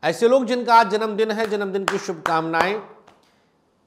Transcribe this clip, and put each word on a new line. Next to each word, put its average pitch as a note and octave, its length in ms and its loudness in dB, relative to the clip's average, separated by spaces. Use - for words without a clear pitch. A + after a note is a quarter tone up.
ऐसे E3+ 240 0
लोग C4 180 4
जिनका A#3+ 280 0
आज A3+ 160 6
जन्मदिन G#3+ 400 -2
है, A3 200 -2
जन्मदिन G3 340 -4
की F#3+ 140 -2
शुभकामनाएं। E3 840 -4